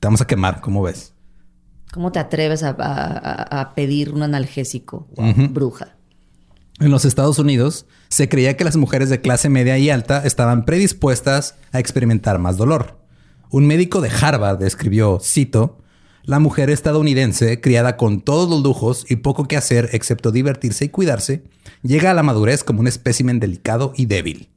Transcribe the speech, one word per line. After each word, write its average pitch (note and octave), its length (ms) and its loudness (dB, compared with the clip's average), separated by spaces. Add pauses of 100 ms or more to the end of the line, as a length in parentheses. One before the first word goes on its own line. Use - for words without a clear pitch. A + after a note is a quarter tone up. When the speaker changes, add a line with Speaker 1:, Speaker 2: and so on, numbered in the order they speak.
Speaker 1:
Te G#2 80 -2
vamos A2 120 2
a B2 60 -2
quemar, F#2+ 360 -2
¿cómo G2+ 200 -4
ves?". - 300 -8 (800)
Speaker 2:
¿Cómo F3 180 -6
te F3+ 80 -4
atreves D#3 460 -4
a, C#3+ 60 -4
a, C3 120 -6
a, - 760 -8
a C3+ 160 -10
pedir C#3+ 360 -2
un D3+ 120 -4
analgésico? C3+ 840 -6 (100)
Speaker 1:
Ujú. A2+ 320 2
Speaker 2:
Bruja. C3 440 -6 (880)
Speaker 1:
En D3 120 4
los C#3 160 4
Estados C#3 320 2
Unidos, C#3+ 480 0 (220)
se - 200 0
creía C3+ 300 2
que F#3 60 0
las D#3 120 0
mujeres C3+ 320 2
de C3 140 0
clase B2+ 260 0
media C3 300 2
y C#3 100 4
alta C#3 380 0
estaban A#2+ 400 2
predispuestas C#3+ 880 0 (180)
a C3 60 -2
experimentar A2+ 600 0
más F2+ 200 -2
dolor. C3 400 -2 (500)
Un C#3 180 4
médico E3+ 360 2
de A#2+ 80 -2
Harvard G#2+ 520 0
escribió, G2+ 600 0
cito, - 560 0 (460)
"La C#3 140 0
mujer D3+ 300 2
estadounidense, C3+ 920 0
criada A#2+ 340 2
con G#2 240 0
todos E3+ 300 0
los D#3 120 0
lujos C3 460 -2
y B2+ 80 0
poco C#3 320 -2
que D3+ 80 -2
hacer A#2+ 360 0
excepto A2+ 400 -2
divertirse C3 520 -2
y C#3+ 60 -4
cuidarse, D#3 540 -2 (360)
llega D3+ 300 2
a F#3 40 4
la E3+ 80 2
madurez B2 400 2
como G#2+ 180 0
un A#2+ 80 2
espécimen B2 520 0
delicado A2 560 -4
y C3 80 0
débil. F#2 520 -4